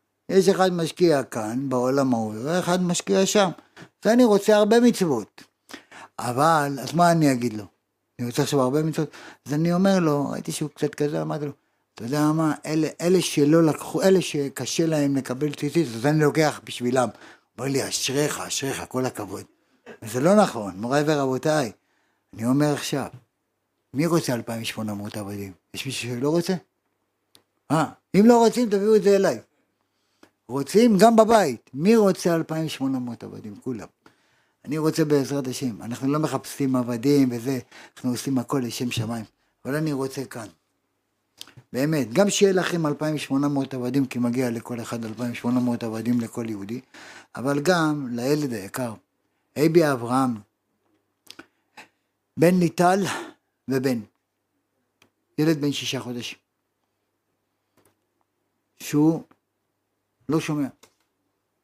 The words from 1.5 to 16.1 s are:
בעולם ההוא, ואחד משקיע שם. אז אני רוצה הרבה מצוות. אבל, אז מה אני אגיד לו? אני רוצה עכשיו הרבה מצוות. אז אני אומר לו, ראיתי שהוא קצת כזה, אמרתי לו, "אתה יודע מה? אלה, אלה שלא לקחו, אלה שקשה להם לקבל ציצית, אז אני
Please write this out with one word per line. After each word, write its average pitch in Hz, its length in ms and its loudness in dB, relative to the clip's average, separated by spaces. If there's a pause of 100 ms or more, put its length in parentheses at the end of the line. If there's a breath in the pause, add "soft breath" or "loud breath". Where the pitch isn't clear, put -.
בעולם 127 460 2
ההוא, 110 200 -2 (100)
ואחד 175 380 0
משקיע 190 440 0
שם. 190 240 2 (540 loud breath)
אז 202 80 4
אני 247 120 6
רוצה 208 320 6
הרבה 214 240 6
מצוות. 165 600 2 (760 loud breath)
אבל, 143 640 0
אז 135 100 -8
מה 170 200 4
אני 156 200 4
אגיד 120 200 -2
לו? 107 120 -10 (540)
אני 120 80 -6
רוצה 123 160 -2
עכשיו 139 180 0
הרבה 131 220 2
מצוות. 156 280 -4 (360 loud breath)
אז 120 60 -8
אני 165 200 0
אומר 190 280 2
לו, 147 300 0
ראיתי - 220 -8
שהוא 151 180 -6
קצת - 240 -6
כזה, 151 280 -4
אמרתי 156 220 -6
לו, 143 80 -8 (420)
"אתה - 100 -14
יודע 151 280 0
מה? 156 220 0 (120)
אלה, 156 220 -2 (120)
אלה 175 220 2
שלא 156 400 4
לקחו, 151 400 -2
אלה 190 200 4
שקשה 143 640 -4
להם 143 300 0
לקבל 135 380 -4
ציצית, 147 320 -2 (100)
אז 113 100 -4
אני 151 140 4